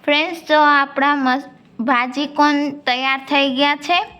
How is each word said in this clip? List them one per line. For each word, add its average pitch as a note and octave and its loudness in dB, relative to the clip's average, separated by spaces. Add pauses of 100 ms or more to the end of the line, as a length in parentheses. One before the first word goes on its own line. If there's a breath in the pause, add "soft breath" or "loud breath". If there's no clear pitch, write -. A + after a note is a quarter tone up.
ફ્રેન્ડ્સ, D#4+ -2
જો D4+ 4
આપણા C#4+ 2
મસ-, C4+ -2 (300)
ભાજી B3+ -2
કોર્ન D4 0
તૈયાર C4 -2
થઈ C#4 0
ગયા C#4+ 2
છે. F4 -2 (140)